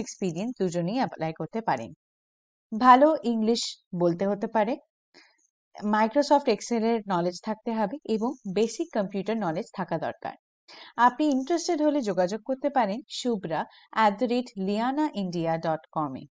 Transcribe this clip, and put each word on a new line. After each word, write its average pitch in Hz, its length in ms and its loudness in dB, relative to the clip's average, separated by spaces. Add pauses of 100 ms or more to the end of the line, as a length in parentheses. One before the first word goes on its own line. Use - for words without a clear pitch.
এক্সপিরিয়েন্স 190 480 -6 (100)
দুজনেই 175 400 -2
অ্যাপ্লাই 165 380 -4
করতে 175 200 -6 (100)
পারেন। 113 220 -2 (960)
ভালো 254 220 10 (260)
ইংলিশ 226 280 2 (400)
বলতে 175 300 2
হতে 208 240 -4
পারে, 220 180 2 (1200)
Microsoft 277 600 4
Excel 220 360 -2
এর 233 80 2 (140)
নলেজ 175 240 0 (100)
থাকতে 220 320 -6
হবে 214 160 -2 (200)
এবং 220 140 -2 (260)
বেসিক 226 320 0 (100)
কম্পিউটার 196 480 -2
নলেজ 165 220 -4 (100)
থাকা 180 180 -4 (100)
দরকার। - 300 -8 (720)
আপনি 247 160 0 (120)
ইন্টারেস্টেড 330 500 -2
হলে 294 140 2 (100)
যোগাযোগ 185 400 0
করতে 269 280 -2
পারেন 220 220 0 (180)
shubhra 185 440 -2 (440)
at 208 140 4
the 254 120 0
rate 247 200 -2 (160)
liana 247 380 0 (160)
india 170 320 -2 (140)
dot 156 160 -2 (120)
com 147 260 -4
এ - 120 -14